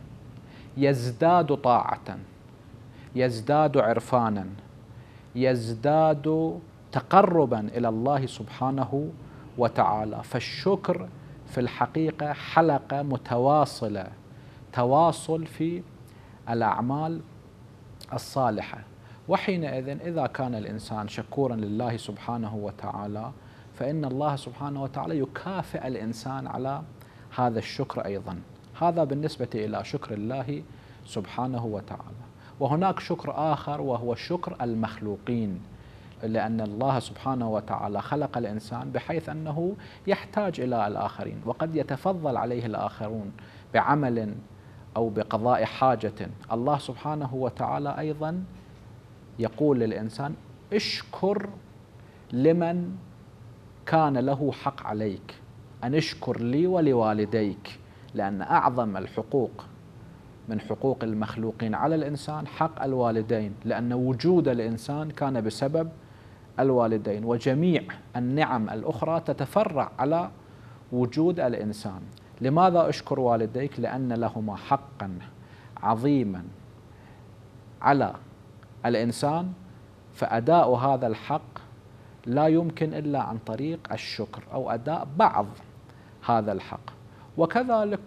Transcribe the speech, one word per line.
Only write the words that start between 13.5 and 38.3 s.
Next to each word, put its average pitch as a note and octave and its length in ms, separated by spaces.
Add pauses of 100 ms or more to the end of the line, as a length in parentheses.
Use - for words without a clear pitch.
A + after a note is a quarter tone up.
تواصل D#3+ 720
في E3+ 380 (640)
الأعمال C3 720 (920)
الصالحة. A#2 640 (500)
وحينئذ D3+ 640
إذا D3+ 380
كان B2 280
الإنسان G#2+ 520
شكورا A#2+ 480
لله A2 420
سبحانه A2 580
وتعالى، G#2 760 (420)
فإن D3 320
الله C#3 300
سبحانه C#3 480
وتعالى C#3+ 360
يكافئ D#3 680
الإنسان B2+ 600
على C3+ 340 (540)
هذا A#2+ 240
الشكر - 460
أيضا. F#2+ 340 (420)
هذا E3+ 220
بالنسبة C#3 520
إلى G#2+ 280
شكر - 300
الله C3 500 (420)
سبحانه A#2+ 600
وتعالى. - 560 (380)
وهناك D#3+ 400
شكر D#3+ 360
آخر D3+ 460
وهو A#2+ 340
شكر - 460
المخلوقين، A2 1000 (640)
لأن A2+ 380
الله A#2 380
سبحانه B2 500
وتعالى G#2 520
خلق C#3+ 360